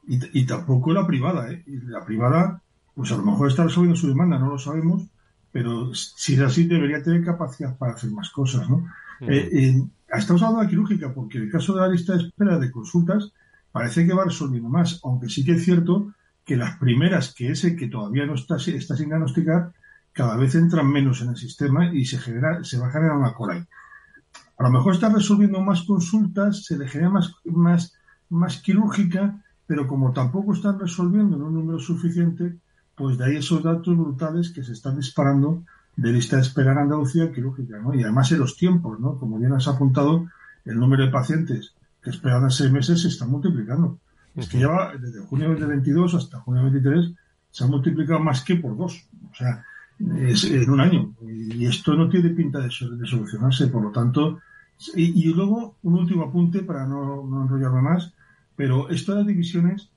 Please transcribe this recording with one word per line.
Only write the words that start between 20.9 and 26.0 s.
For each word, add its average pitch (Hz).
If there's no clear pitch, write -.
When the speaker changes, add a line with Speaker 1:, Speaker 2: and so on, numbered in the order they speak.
Speaker 1:
menos 135
en 123
el 120
sistema 147
y 135
se 127
genera, 131
se -
va 123
a 127
generar 156
una 139
cola 98
ahí. 87
A 131
lo 127
mejor 156
están 208
resolviendo 202
más 190
consultas, 202